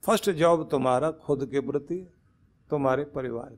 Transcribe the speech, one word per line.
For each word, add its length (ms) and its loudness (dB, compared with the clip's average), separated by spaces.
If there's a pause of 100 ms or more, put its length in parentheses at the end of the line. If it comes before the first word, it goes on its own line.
फर्स्ट 260 2
जॉब 400 4
तुम्हारा 420 2
खुद 340 -2
के 140 -2
प्रति, 520 -6 (580)
तुम्हारे 340 0
परिवार 540 -8